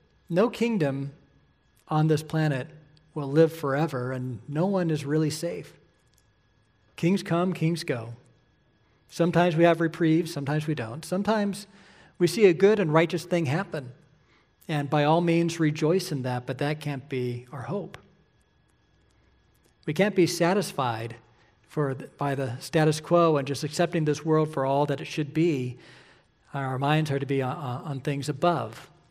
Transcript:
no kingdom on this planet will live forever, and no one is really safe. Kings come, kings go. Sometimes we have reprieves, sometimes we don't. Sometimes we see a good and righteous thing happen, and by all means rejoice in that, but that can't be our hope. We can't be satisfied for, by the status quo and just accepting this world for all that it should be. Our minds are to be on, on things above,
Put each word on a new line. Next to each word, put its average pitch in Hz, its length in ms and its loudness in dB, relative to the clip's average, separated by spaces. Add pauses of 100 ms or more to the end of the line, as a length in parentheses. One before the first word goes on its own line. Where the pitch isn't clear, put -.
(300)
no 190 200 2
kingdom 147 640 -2 (800)
on 156 180 2
this 156 160 2
planet 151 440 -2 (460)
will 143 140 -8
live 156 260 4
forever, 135 580 -2
and 127 360 -8
no 151 180 -2
one 190 240 0
is 147 160 -2
really 156 240 0
safe. 170 440 -8 (1200)
Kings 180 260 2
come, 175 320 -2
kings 160 300 -2
go. 117 300 -6 (960)
Sometimes 170 460 2
we 165 80 4
have 170 160 6
reprieves, 165 540 0
sometimes 151 320 -4
we 151 100 -2
don't. 120 300 -8
Sometimes 202 600 -2 (500)
we 175 100 4
see 214 180 4
a 180 80 8
good 196 260 6
and 160 140 0
righteous 165 320 2
thing 170 200 0
happen, 139 460 -4 (760)
and 143 220 2
by 147 140 4
all 160 180 6
means 170 380 2
rejoice 156 520 2
in 135 120 -4
that, 123 220 -4
but 127 120 -6
that 151 240 -2
can't 139 260 -8
be 123 440 -4
our 120 120 -12
hope. 147 340 -8 (1900)
We 151 80 -4
can't 190 220 2
be 175 120 6
satisfied 135 880 -2 (460)
for, 139 340 -4
by 143 400 -6
the 131 240 -6
status 156 400 2
quo 170 380 4
and 131 100 -2
just 139 160 -6
accepting 170 400 -2
this 151 220 -2
world 156 260 2
for 135 140 -2
all 139 220 2
that 139 120 -4
it 131 60 -10
should - 280 -6
be. 139 440 0 (760)
Our 131 240 -4
minds 147 340 2
are 139 80 -2
to 135 60 -4
be 135 160 0
on, 127 140 -4
on 135 460 -8
things 139 260 -4
above, 131 600 -2 (220)